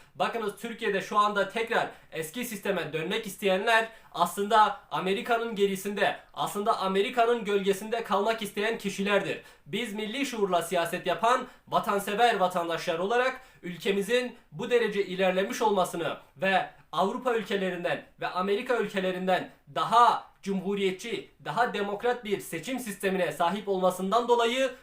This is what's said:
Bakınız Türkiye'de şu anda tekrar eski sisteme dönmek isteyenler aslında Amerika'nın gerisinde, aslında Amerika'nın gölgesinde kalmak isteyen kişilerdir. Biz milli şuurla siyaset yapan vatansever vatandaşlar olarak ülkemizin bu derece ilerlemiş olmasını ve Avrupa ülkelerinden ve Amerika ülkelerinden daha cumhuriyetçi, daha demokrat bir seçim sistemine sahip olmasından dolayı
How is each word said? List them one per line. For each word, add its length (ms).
Bakınız 460
Türkiye'de 400
şu 160
anda 320
tekrar 400
eski 340
sisteme 480
dönmek 340
isteyenler 600
aslında 680
Amerika'nın 640
gerisinde, 640
aslında 460
Amerika'nın 680
gölgesinde 580
kalmak 380
isteyen 360
kişilerdir. 640
Biz 280
milli 320
şuurla 360
siyaset 460
yapan 400
vatansever 680
vatandaşlar 640
olarak 420
ülkemizin 720
bu 180
derece 360
ilerlemiş 560
olmasını 560
ve 320
Avrupa 440
ülkelerinden 720
ve 60
Amerika 500
ülkelerinden 720
daha 680
cumhuriyetçi, 880
daha 280
demokrat 500
bir 160
seçim 400
sistemine 520
sahip 360
olmasından 600
dolayı 440